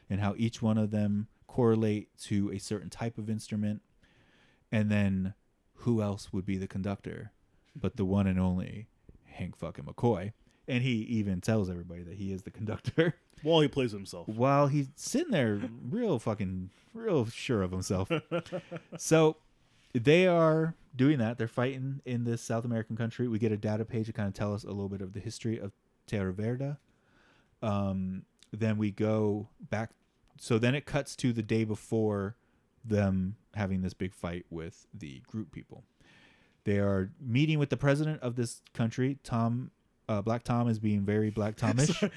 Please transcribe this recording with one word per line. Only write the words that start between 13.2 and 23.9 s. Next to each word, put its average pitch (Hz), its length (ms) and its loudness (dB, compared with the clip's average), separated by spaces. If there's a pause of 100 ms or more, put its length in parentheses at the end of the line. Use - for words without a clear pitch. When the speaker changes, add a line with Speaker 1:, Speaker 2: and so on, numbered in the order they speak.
Speaker 1:
<laughs> - 140 -20
Speaker 2:
While 160 180 4
he 147 80 4
plays 127 240 -2
himself. 95 340 -12
Speaker 1:
While 135 420 4
he's 139 280 0
sitting 311 340 -2
there 113 300 2 (280)
real 190 300 0
fucking, 95 520 -4 (240)
real 196 320 2
sure 113 360 0
of 90 80 0
himself. 92 400 -2 (460)
Speaker 2:
<laughs> - 420 -12
Speaker 1:
So 160 380 6 (560)
they 147 340 6
are 160 480 4 (220)
doing 139 220 6
that. 113 200 0
They're 113 80 0
fighting 131 600 -4
in 120 180 -2
this 117 160 -2
South 117 240 -4
American 113 320 -2
country. 120 320 -2
We 110 100 0
get 110 140 2
a 104 60 2
data 107 260 -2
page 110 220 -4